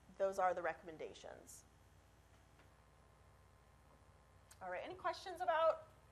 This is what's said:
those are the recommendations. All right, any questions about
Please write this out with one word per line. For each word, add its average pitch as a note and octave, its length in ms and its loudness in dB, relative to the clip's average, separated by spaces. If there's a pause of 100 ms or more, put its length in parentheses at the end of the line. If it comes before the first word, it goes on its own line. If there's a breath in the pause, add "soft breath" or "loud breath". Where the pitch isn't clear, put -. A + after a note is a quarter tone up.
(180)
those G3 220 0
are F#3 140 6
the F3 80 -4
recommendations. D#3+ 1000 -8 (3000)
All F#3 80 -6
right, F3+ 140 -2
any E4+ 120 -8
questions F4+ 460 -4
about E4 460 4 (240)